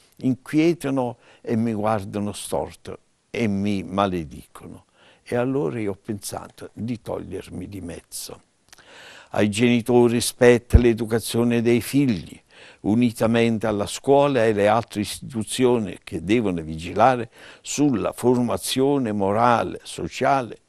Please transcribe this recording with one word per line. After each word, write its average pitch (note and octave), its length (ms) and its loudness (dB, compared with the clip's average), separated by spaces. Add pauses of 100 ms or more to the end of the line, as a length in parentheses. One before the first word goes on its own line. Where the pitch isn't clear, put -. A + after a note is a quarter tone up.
(180)
inquietano C3+ 1000 -2 (240)
e A#2+ 160 -4
mi A#2 160 0
guardano G#2 600 -4
storto E2+ 680 -8 (300)
e A2+ 200 -2
mi G2 340 -2
maledicono. F2 1040 -6 (400)
E - 100 -6
allora C3 460 -2
io G#2 100 -4
ho F#2+ 100 -8
pensato - 760 -12
di A2+ 280 -8
togliermi F2+ 640 -10
di G2 120 -14
mezzo." - 600 -14 (880)
Ai G#2 180 2
genitori A#2+ 720 4
spetta A#2+ 560 6
l'educazione A#2 800 2
dei A#2 220 4
figli, B2+ 580 -2 (400)
unitamente A#2 840 2
alla G#2 200 0
scuola C#3 560 2
e A2+ 100 4
alle G2+ 160 4
altre G#2+ 340 0
istituzioni A2 1000 -2
che E2 220 -10
devono G2 380 0
vigilare F#2 680 0 (300)
sulla C3 540 0
formazione B2 960 0
morale, G#2 720 2
sociale B2 880 -4